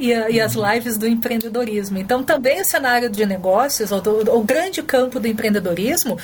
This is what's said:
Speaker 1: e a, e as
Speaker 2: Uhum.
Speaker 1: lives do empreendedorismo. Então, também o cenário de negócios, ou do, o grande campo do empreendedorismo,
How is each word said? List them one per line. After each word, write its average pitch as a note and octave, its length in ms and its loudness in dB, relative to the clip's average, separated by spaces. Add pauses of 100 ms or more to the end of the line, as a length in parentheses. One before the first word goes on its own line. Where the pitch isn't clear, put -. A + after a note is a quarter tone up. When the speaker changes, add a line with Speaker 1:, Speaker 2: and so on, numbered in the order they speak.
Speaker 1:
e A#3+ 120 2
a, A3+ 160 0
e A3+ 120 2
as G#3+ 160 0
Speaker 2:
Uhum. G#3 160 0
Speaker 1:
lives A#3 260 -2
do G#3+ 80 -2
empreendedorismo. A3+ 880 -2
Então, A#3+ 280 0
também D4 360 0
o - 40 -2
cenário B3 440 0
de G#3 160 0
negócios, G3 680 0
ou G3 80 0
do, G#3+ 360 2
o A3+ 60 4
grande D#4+ 400 0
campo B3 380 0
do A3+ 80 -2
empreendedorismo, G#3 960 -2